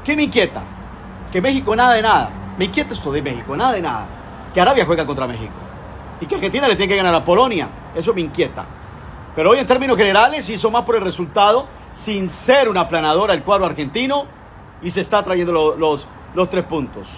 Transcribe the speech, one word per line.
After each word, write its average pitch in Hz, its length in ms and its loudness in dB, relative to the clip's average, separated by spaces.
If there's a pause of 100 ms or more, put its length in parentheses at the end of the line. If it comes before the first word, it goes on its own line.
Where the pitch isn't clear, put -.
¿Qué 294 120 0
me 302 80 2
inquieta? 190 380 0 (680)
Que 185 100 0
México 214 340 0
nada 247 180 6
de 220 100 4
nada. 165 260 4 (280)
Me 185 80 0
inquieta 285 280 -2
esto 151 180 -6
de 143 120 -2
México, 127 340 -6
nada 247 140 2
de 202 100 -2
nada. 117 240 -4 (480)
Que 180 80 4
Arabia 226 240 4
juega 160 220 0
contra 135 180 -4
México 120 380 -10 (600)
y - 20 -10
que - 100 -4
Argentina 190 320 0
le 214 80 4
tiene 185 160 0
que 202 60 2
ganar 180 180 4
a 143 100 2
Polonia. 185 420 2 (280)
Eso 165 180 0
me 185 80 -2
inquieta. 147 440 -4 (680)
Pero 160 140 4
hoy 247 100 6
en 247 80 -4
términos 254 300 4
generales 220 520 4
hizo 220 220 0
más 233 120 0
por 233 120 0
el 214 60 2
resultado, 190 680 2 (260)
sin 196 360 -6
ser 254 400 2
una 185 120 0
aplanadora 170 520 2
el 151 100 -2
cuadro 190 220 2
argentino, 208 600 -2 (560)
y 175 80 -6
se 190 120 -2
está 202 220 0
trayendo 175 280 0
lo-, 156 240 2
los, 151 320 0 (260)
los 180 160 0
tres 185 160 -2
puntos. 123 520 -8